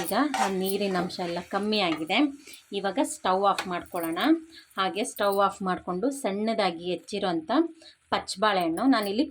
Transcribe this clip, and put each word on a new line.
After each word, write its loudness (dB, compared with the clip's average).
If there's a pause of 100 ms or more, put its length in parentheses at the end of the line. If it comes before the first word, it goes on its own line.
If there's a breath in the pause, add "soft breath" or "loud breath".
ಈಗ -4 (300)
ಆ 4 (160)
ನೀರಿನ 0
ಅಂಶ -6 (100)
ಎಲ್ಲ -4 (120)
ಕಮ್ಮಿ 0
ಆಗಿದೆ. 0 (600 loud breath)
ಇವಾಗ -2 (160)
ಸ್ಟವ್ 2
ಆಫ್ -2
ಮಾಡ್ಕೊಳ್ಳೋಣ. -4 (580 loud breath)
ಹಾಗೆ -2
ಸ್ಟವ್ 0
ಆಫ್ -2 (100)
ಮಾಡಿಕೊಂಡು -2 (140)
ಸಣ್ಣದಾಗಿ 0
ಹೆಚ್ಚಿರೋಂಥ -4 (640 loud breath)
ಪಚ್ಚ -4
ಬಾಳೆಹಣ್ಣು, 2 (100)
ನಾನಿಲ್ಲಿ 2